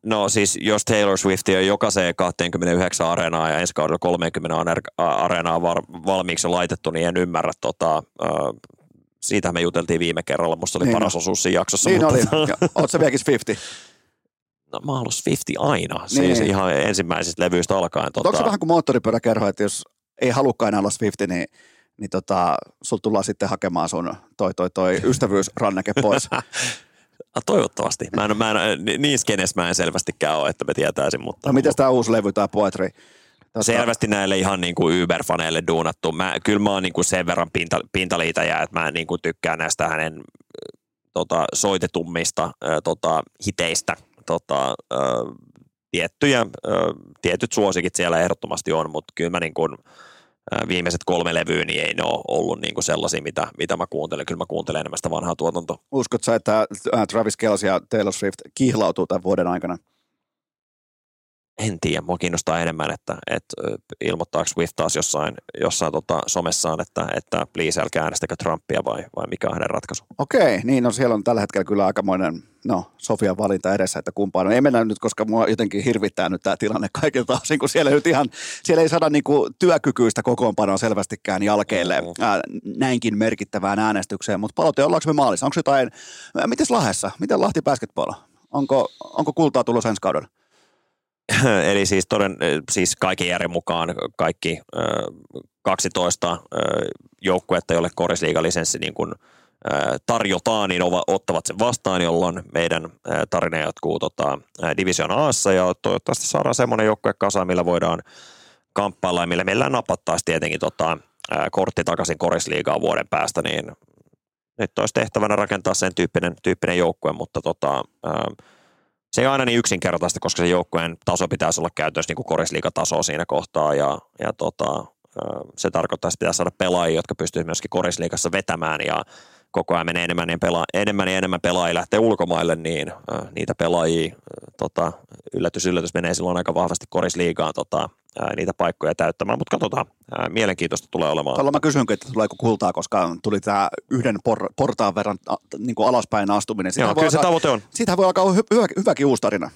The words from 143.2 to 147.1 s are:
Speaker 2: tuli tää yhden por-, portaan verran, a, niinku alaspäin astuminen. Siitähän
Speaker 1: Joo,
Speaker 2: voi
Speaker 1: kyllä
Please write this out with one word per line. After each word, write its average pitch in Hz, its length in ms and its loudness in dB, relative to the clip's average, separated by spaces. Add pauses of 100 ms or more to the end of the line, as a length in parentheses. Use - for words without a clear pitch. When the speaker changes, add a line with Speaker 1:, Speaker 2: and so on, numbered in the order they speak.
Speaker 2:
tuli 104 180 -2
tää 101 280 0 (220)
yhden 120 260 0 (120)
por-, 107 280 0
portaan 110 380 0
verran, 101 240 -2 (100)
a, - 60 0 (240)
niinku 113 260 -2
alaspäin 113 460 2
astuminen. 98 420 0
Siitähän 113 180 2
Speaker 1:
Joo, - 40 0
Speaker 2:
voi 156 60 2
Speaker 1:
kyllä 156 100 4